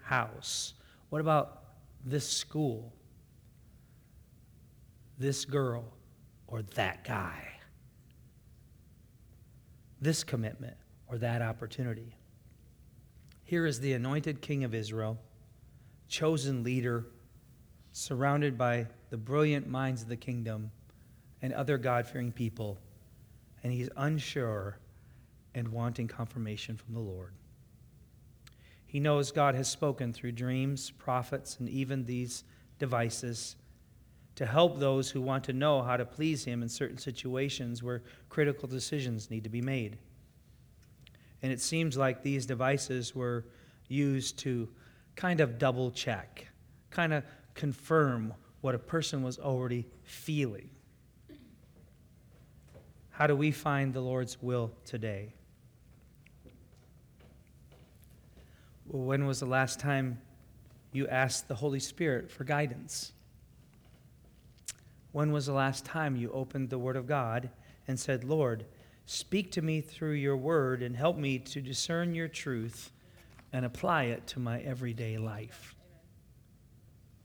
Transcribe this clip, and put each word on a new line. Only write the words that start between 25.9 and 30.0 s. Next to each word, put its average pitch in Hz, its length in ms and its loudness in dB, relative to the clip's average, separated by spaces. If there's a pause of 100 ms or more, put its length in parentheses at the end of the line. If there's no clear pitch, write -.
confirmation 110 680 -6
from 110 160 -12
the 117 80 -4
Lord. 92 320 -8 (1500)
He 143 160 -4
knows 143 320 4
God 143 220 6
has 127 120 0
spoken 127 460 0